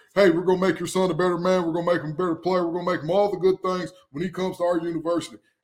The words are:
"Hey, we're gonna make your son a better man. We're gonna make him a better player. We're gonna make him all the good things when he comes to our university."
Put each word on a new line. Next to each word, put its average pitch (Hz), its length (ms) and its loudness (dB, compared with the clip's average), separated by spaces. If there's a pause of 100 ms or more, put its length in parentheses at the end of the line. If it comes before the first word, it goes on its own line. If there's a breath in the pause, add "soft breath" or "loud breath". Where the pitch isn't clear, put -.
(160 loud breath)
"Hey, 196 140 8
we're 165 120 0
gonna 185 180 2
make 180 200 0
your 175 80 -6
son 185 240 0
a - 20 -2
better 180 240 0
man. 185 260 2
We're 165 80 -2
gonna 170 200 -2
make 160 100 0
him 151 80 -6
a 151 40 -8
better 170 200 -2
player. 180 320 0
We're 170 140 -4
gonna 180 100 -2
make 170 120 -2
him 151 80 -6
all 202 200 4
the 190 60 -4
good 185 260 2
things 185 300 -4 (180 soft breath)
when 143 120 -8
he 185 80 -4
comes 180 260 -6
to 175 80 -4
our 175 160 0
university." 165 580 -4 (240)